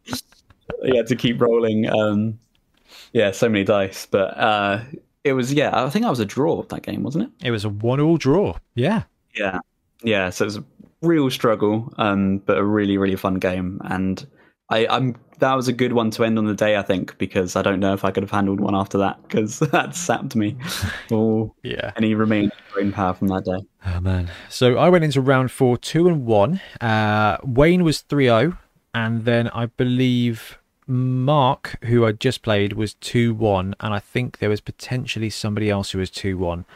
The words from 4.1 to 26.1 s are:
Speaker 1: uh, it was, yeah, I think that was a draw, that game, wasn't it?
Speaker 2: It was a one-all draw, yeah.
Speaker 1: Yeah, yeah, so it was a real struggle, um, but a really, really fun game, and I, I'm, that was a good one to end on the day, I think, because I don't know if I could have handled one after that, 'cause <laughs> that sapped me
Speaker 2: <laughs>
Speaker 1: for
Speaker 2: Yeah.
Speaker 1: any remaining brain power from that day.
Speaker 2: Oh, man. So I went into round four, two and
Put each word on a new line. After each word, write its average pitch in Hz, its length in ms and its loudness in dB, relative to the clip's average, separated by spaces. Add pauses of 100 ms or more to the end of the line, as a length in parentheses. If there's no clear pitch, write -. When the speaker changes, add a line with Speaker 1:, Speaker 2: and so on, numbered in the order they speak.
Speaker 1:
uh, 104 420 0 (440)
it 143 80 2
was, 131 200 0
yeah, 139 180 2 (140)
I 139 60 -4
think 214 140 -2
that 233 60 0
was 131 100 0
a 107 40 0
draw, 156 380 -2
that - 200 -12
game, 101 200 -6
wasn't 156 220 -2
it? - 240 -10
Speaker 2:
It - 20 0
was 107 140 -2
a 107 40 -2
one-all 127 500 0
draw, 135 380 0 (180)
yeah. 175 280 0 (340)
Speaker 1:
Yeah, 95 220 -2 (440)
yeah, 98 280 2
so 104 140 -2
it - 20 -2
was 104 120 -4
a - 60 -12 (380)
real 160 280 4
struggle, 113 680 0
um, 98 400 2
but 98 200 0
a 101 60 2
really, 104 340 2
really 95 180 0
fun 95 180 -2
game, 92 500 -2
and 95 400 -4 (460)
I, 113 160 2
I'm, 123 300 0 (240)
that 131 140 2
was 131 120 0
a 127 60 0
good 123 220 0
one 113 180 2
to 117 120 0
end 113 140 2
on 110 80 0
the 104 80 0
day, 107 220 2
I 101 60 0
think, - 360 -4
because 92 380 -2
I 95 60 2
don't 98 180 2
know 98 120 2
if 98 120 -2
I 95 80 0
could 98 100 -2
have 101 80 -6
handled 98 300 0
one 98 160 0
after 98 220 -2
that, 98 200 0 (100)
'cause 110 300 -4
<laughs> 151 140 -2
that 143 240 -2
sapped 120 400 -4
me 110 200 -2 (260)
Speaker 2:
<laughs> - 260 -8
Speaker 1:
for 110 440 0 (120)
Speaker 2:
Yeah. 117 320 -8
Speaker 1:
any 110 180 2
remaining 107 380 2 (200)
brain 101 200 -2
power 92 220 -2
from 101 140 -4
that 95 160 -2
day. 92 220 -6 (200)
Speaker 2:
Oh, 90 140 -4
man. 90 300 -2 (180)
So 123 300 2
I 147 100 4
went 180 160 6
into 139 160 0
round 131 300 2
four, 123 260 2
two 160 300 0
and 160 180 2